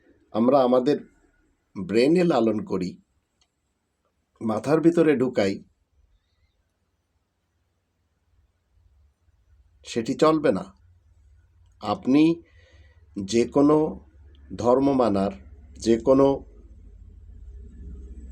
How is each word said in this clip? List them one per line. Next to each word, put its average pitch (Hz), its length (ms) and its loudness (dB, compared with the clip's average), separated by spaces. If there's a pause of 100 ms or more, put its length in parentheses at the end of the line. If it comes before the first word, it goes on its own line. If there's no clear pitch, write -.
(320)
আমরা 127 320 2
আমাদের 127 500 0 (720)
ব্রেনে 135 400 2
লালন 110 400 0
করি, 90 360 -8 (1400)
মাথার 113 400 -2
ভিতরে 160 360 2
ঢুকাই, 113 480 -2 (4000)
সেটি 120 280 -4
চলবে 156 380 2
না। - 220 -6 (1080)
আপনি 143 600 0 (840)
যে 117 240 0
কোনো 151 520 0 (560)
ধর্ম 135 360 2
মানার, 101 400 0 (400)
যে 113 280 0
কোনো 135 440 2 (1900)